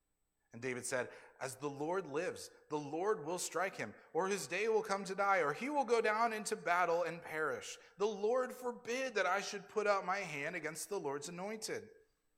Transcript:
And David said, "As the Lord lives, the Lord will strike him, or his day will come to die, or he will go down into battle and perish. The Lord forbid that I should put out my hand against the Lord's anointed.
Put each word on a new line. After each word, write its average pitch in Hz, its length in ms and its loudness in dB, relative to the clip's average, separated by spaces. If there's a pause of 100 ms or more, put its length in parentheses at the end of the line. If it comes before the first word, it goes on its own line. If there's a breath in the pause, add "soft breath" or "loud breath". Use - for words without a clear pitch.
(540)
And 117 80 -12
David 123 240 -4
said, 123 260 -2 (300 loud breath)
"As 131 160 -6
the 147 120 -4
Lord 156 380 -4
lives, 143 420 -4 (200 loud breath)
the 151 100 -2
Lord 160 460 0
will 170 140 -2
strike 175 360 0
him, 110 180 -6 (200 loud breath)
or 185 160 2
his 185 180 0
day 196 220 0
will 220 140 4
come 196 200 0
to 190 100 -4
die, 196 260 4
or 147 120 4
he 226 180 -4
will 285 140 2
go 233 160 4
down 220 320 4
into 214 240 -2
battle 175 480 4
and 165 180 -4
perish. 147 560 -4 (200 loud breath)
The 202 100 2
Lord 220 480 0
forbid 240 600 -4
that 196 100 4
I 185 160 4
should 196 260 -6
put 208 180 0
out 196 200 4
my 185 140 2
hand 156 360 -4
against 156 320 -6
the 202 100 -2
Lord's 143 300 -2
anointed. 180 640 -6 (480)